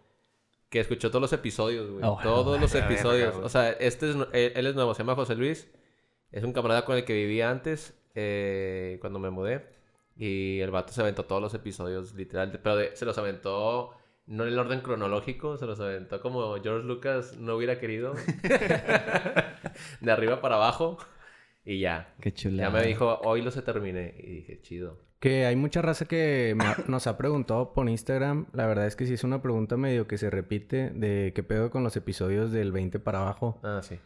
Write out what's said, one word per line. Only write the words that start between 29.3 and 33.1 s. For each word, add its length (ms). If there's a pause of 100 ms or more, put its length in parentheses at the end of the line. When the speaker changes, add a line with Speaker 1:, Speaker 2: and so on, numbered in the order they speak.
Speaker 4:
pregunta 360
medio 300
que 100
se 120
repite 600
de 440
qué 80
pedo 280
con 120
los 140
episodios 540
del 200
veinte 280
para 220